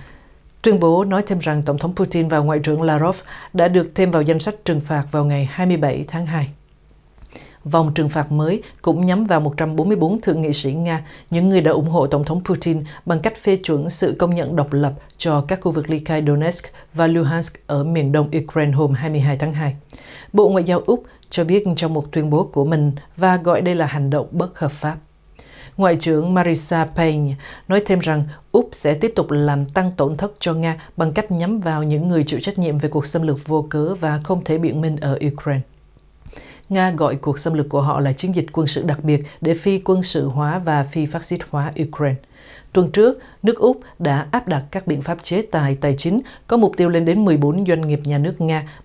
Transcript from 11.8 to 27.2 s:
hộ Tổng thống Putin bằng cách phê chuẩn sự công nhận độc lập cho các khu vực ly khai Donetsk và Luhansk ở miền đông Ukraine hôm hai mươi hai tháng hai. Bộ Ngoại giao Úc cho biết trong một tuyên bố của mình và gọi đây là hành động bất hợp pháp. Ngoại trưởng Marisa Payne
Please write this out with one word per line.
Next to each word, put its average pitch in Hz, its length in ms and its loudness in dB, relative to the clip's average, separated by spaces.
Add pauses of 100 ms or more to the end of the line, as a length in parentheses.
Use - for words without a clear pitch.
hộ 160 180 2
Tổng 147 180 0
thống 170 200 -2
Putin 165 400 -2 (220)
bằng 165 140 0
cách 220 160 -2
phê 196 200 2
chuẩn 165 340 -2
sự 165 280 0
công 175 160 2
nhận 165 220 -2
độc 147 160 0
lập 143 200 2 (240)
cho 151 240 0
các 180 200 -2
khu 180 120 0
vực 156 180 -2
ly 151 140 -2
khai 156 220 0
Donetsk 151 380 0 (300)
và 165 120 2
Luhansk 165 600 0
ở 143 180 0
miền 156 280 0
đông 147 180 2 (140)
Ukraine 151 280 0
hôm 139 200 2
hai 139 180 -2
mươi 151 100 0
hai 139 160 2
tháng 151 160 -2
hai. 147 220 -4 (580)
Bộ 202 160 6
Ngoại 190 160 2
giao 175 220 2
Úc 240 180 0 (260)
cho 170 140 -2
biết 196 200 2 (120)
trong 160 180 -2
một 151 180 -4
tuyên 151 180 0
bố 151 140 2
của 143 200 0
mình 147 280 2 (240)
và 185 200 2
gọi 175 240 2
đây 180 140 0
là 160 120 0
hành 139 240 -2
động 143 200 0
bất 175 280 -4
hợp 147 120 -2
pháp. 156 260 -6 (800)
Ngoại 180 200 4
trưởng 165 380 0
Marisa 165 500 0
Payne 151 500 0 (340)